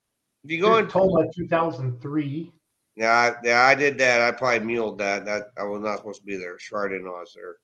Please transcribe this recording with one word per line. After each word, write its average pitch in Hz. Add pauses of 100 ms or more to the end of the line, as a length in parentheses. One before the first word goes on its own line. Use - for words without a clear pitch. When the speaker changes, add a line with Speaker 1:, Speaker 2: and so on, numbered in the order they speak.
(440)
Speaker 1:
If 143
you 165
go 214
Speaker 2:
Here's 220
Speaker 1:
in -
Speaker 2:
Toma 175
two 175
thousand 143
three. 147 (440)
Speaker 1:
Yeah, 113
I, 117 (120)
yeah, 120
I 135
did 143
that. 123
I 117
probably 123 (160)
muled 107
that. 98
That, 104
I 95
was 104
not 104
supposed 104
to 98
be 101
there. 90
Sure, 104
I 98
didn't 92
know 90
I 87
was 85
there. 92